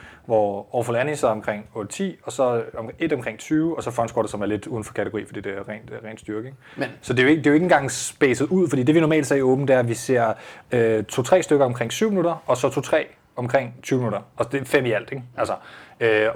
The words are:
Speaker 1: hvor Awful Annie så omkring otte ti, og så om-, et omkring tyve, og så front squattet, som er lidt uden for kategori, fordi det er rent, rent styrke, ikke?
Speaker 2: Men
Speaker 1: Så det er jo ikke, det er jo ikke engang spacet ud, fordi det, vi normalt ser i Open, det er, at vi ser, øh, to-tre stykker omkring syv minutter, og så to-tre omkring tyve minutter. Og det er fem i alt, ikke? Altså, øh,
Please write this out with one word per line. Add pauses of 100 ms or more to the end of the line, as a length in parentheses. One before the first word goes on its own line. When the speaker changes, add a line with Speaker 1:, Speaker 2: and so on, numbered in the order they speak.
(260)
Speaker 1:
hvor
Awful
Annie
så
omkring
otte
ti,
og
så (160)
om-,
et
omkring
tyve,
og
så
front
squattet,
som
er
lidt
uden
for
kategori,
fordi
det
er
rent, (140)
rent
styrke,
ikke? (180)
Speaker 2:
Men (120)
Speaker 1:
Så
det
er
jo
ikke,
det
er
jo
ikke
engang
spacet
ud,
fordi
det,
vi
normalt
ser
i
Open,
det
er,
at
vi
ser, (400)
øh,
to-tre
stykker
omkring
syv
minutter,
og
så
to-tre (300)
omkring
tyve
minutter. (160)
Og
det
er
fem
i
alt,
ikke? (120)
Altså, (460)
øh,